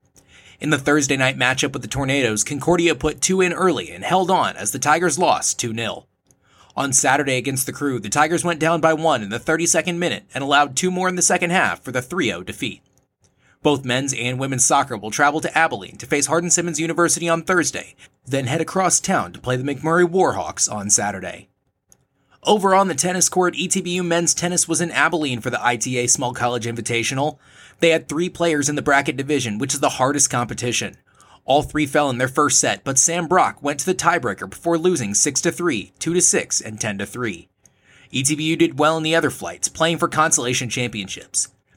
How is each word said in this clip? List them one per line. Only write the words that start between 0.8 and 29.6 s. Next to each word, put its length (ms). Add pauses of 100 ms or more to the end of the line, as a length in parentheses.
night 200
matchup 360
with 100
the 60
Tornadoes, 560
Concordia 500
put 260
two 200
in 120
early 380
and 140
held 260
on 260
as 140
the 80
Tigers 400
lost 400
two 140
nil. 340 (720)
On 160
Saturday 440
against 300
the 60
Crew, 260
the 100
Tigers 360
went 160
down 200
by 140
one 300
in 60
the 100
thirty-second 580
minute 340
and 120
allowed 320
two 160
more 160
in 80
the 60
second 280
half 320
for 80
the 120
three 300
oh 120
defeat. 360 (840)
Both 220
men's 300
and 240
women's 260
soccer 320
will 140
travel 300
to 180
Abilene 380
to 100
face 200
Hardin-Simmons 520
University 500
on 140
Thursday, 540 (280)
then 220
head 140
across 400
town 320
to 80
play 160
the 80
McMurray 400
Warhawks 680
on 180
Saturday. 580 (960)
Over 300
on 140
the 80
tennis 320
court, 280
E 100
T 140
B 140
U 100
men's 300
tennis 340
was 120
in 120
Abilene 480
for 100
the 140
I 120
T 220
A 80
Small 280
College 320
Invitational. 720 (400)
They 120
had 180
three 200
players 400
in 80
the 60
bracket 340
division, 420
which 160